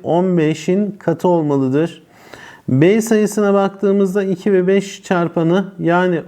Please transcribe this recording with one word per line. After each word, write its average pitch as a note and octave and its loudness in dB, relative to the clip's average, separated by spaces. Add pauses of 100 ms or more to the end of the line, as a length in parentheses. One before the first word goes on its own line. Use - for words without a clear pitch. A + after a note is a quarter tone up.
on F3 0
beşin F3+ 0
katı E3+ -2
olmalıdır. D3 0 (680)
B F3 2
sayısına G#3+ 0
baktığımızda G3 0
iki F#3+ -2
ve F#3 2
beş G3 -2
çarpanı, F3 0
yani E3+ 0